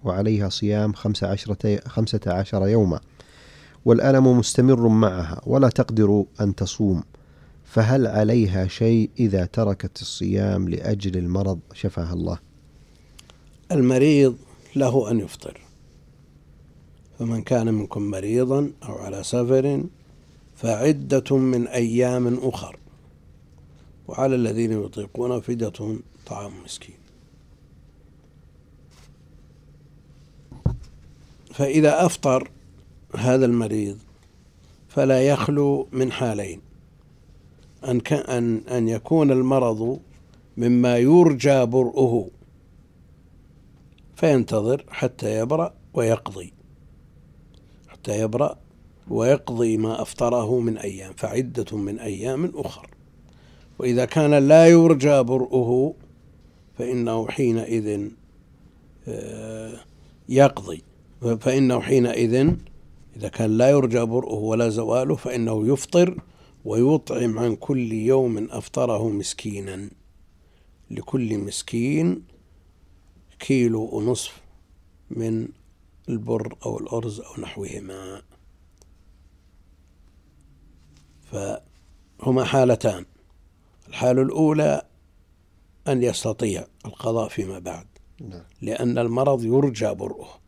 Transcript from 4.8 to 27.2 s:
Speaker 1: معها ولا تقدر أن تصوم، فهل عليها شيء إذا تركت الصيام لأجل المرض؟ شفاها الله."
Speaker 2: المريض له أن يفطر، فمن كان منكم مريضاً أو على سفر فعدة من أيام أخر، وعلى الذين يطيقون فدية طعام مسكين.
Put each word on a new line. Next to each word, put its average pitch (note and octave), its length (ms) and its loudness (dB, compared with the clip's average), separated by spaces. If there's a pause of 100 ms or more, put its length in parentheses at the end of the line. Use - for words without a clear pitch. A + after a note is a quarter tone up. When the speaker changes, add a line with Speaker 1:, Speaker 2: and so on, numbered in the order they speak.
Speaker 1:
معها F#2 580 2
ولا C3+ 220 4
تقدر G#2+ 560 2 (160)
أن G2+ 140 0
تصوم، F#2+ 480 -2 (600)
فهل A#2 420 2
عليها G#2+ 600 2
شيء A2+ 440 2 (100)
إذا G2 240 2
تركت G2+ 560 -4
الصيام G2 680 -2
لأجل G2 480 -4
المرض؟ F2+ 420 -2 (160)
شفاها F2 380 -6
الله." F2 260 -6 (1300)
Speaker 2:
المريض C3 640 4 (400)
له B2+ 340 0
أن A#2 100 0
يفطر، - 400 -14 (1600)
فمن A#2 240 -4
كان A2+ 320 0
منكم G#2 280 -4
مريضاً A#2+ 680 -2 (120)
أو - 120 -12
على G2+ 280 -10
سفر C3 600 0 (720)
فعدة C3+ 800 0
من B2+ 320 2
أيام B2 760 0
أخر، - 360 -6 (1300)
وعلى C3 260 0
الذين A2+ 380 0
يطيقون A2 680 -6
فدية A2 580 -6 (280)
طعام G2+ 260 -14 (120)
مسكين. - 320 -18 (4000)